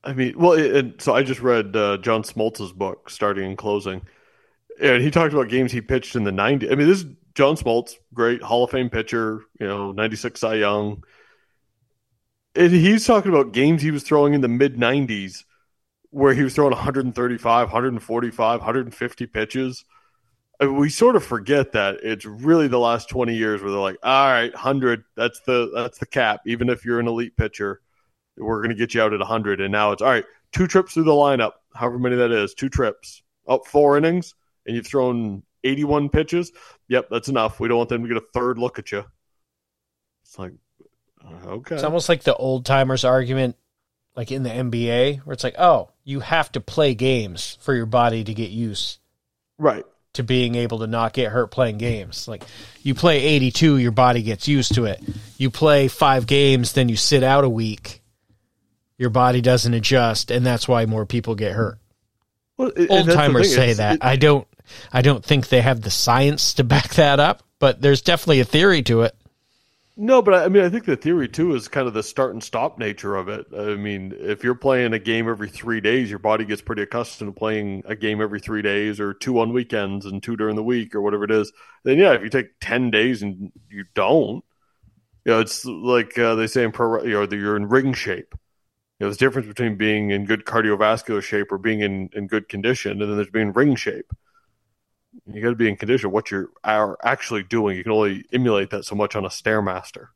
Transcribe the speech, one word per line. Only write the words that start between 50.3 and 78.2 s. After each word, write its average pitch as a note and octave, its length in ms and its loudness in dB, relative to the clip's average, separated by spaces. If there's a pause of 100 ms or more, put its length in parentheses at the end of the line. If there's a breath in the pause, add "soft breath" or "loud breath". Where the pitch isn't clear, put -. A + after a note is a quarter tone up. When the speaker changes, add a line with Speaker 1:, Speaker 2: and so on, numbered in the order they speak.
Speaker 2:
able A#2 240 -4
to A2 80 -6
not A2+ 260 -2
get A#2 180 -2
hurt A#2 200 -2
playing A#2 260 -2
games." A2+ 500 -6
Like, A2 160 -14 (380 loud breath)
you C3+ 140 -2
play D#3 260 4
eighty-two, C#3+ 560 4
your A#2+ 140 2
body A#2+ 320 4
gets G#2+ 240 -6
used C#3 280 2
to A#2+ 100 0
it. G2+ 140 -4 (380 loud breath)
You C3 140 0
play C#3+ 380 4
five C3+ 360 2
games, C3+ 480 4
then B2+ 160 2
you A2 80 0
sit C3 260 2
out C3+ 200 4
a C3 60 2
week, A2 520 -6 (960)
your B2 140 0
body B2 300 4
doesn't A#2+ 340 4
adjust, A#2 560 2
and B2 140 2
that's B2 220 0
why A#2 200 2
more A2 180 -2
people A2+ 300 -4
get G2+ 180 -4
hurt. A2 240 -2 (800)
Speaker 1:
Well, C4 120 -2
it, - 100 -6
and F3 120 4
Speaker 2:
Old F#3+ 140 6
Speaker 1:
that's - 20 2
the E3+ 80 6
Speaker 2:
timers C#3 320 4
Speaker 1:
thing. B2+ 80 4
Speaker 2:
say B2 140 4
Speaker 1:
It's, A2 80 2
Speaker 2:
that. G#2 180 2
Speaker 1:
it G#2 80 -4
Speaker 2:
I B2+ 120 2
don't, C#3+ 320 4 (440 loud breath)
I B2+ 120 2
don't C3 200 4
think C3+ 260 0
they B2+ 120 6
have A#2+ 200 2
the G#2 100 -6
science C#3 640 2
to C3+ 80 2
back B2+ 320 0
that C#3+ 240 6
up, D#3+ 240 2 (160)
but C3+ 200 4
there's C#3 220 4
definitely D#3+ 380 2
a B2 60 4
theory E3 380 4
to A2+ 200 2
it. A2+ 120 0 (840)
Speaker 1:
No, A#3+ 240 4
but G3 120 6
I, F3+ 120 4
I - 40 4
mean, G3 140 6
I F3 60 2
think A3+ 160 -6
the D3 100 0
theory, D3+ 320 0
too, E3 260 0
is A#2 140 -4
kind C3 180 -2
of A#2 80 -4
the A2 80 -2
start C3 300 -2
and A2+ 100 -10
stop A#2+ 380 -6
nature G2+ 360 -6
of F#2 120 -6
it. G#2 280 -10
I G#2 200 -6
mean, G2+ 420 -8
if G2+ 260 -6
you're B2 120 0
playing B2 380 0
a A2+ 60 -2
game A2+ 280 -2
every G#2+ 220 -6
three A2+ 320 -6
days, A2+ 280 0
your G#2 80 -10
body A2 280 -2
gets G#2+ 160 -6
pretty G#2 200 -8
accustomed A2 520 -8
to - 40 -20
playing G#2 480 -4
a A2 100 -8
game G#2+ 260 -4